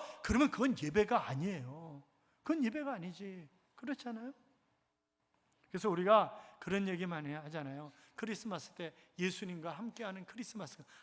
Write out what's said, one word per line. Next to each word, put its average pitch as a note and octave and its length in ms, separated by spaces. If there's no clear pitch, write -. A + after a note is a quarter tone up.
그러면 B3 280
그건 A#3+ 300
예배가 G#3 480
아니에요. D3 720
그건 D#4 220
예배가 C#4 300
아니지. F#3 540
그렇잖아요. B3 580
그래서 G3 200
우리가 F3+ 500
그런 G3 280
얘기 F3+ 180
많이 D3+ 260
하잖아요. D3 600
크리스마스 G#3 580
때 E3 200
예수님과 F3+ 520
함께하는 F#3+ 560
크리스마스. G3+ 560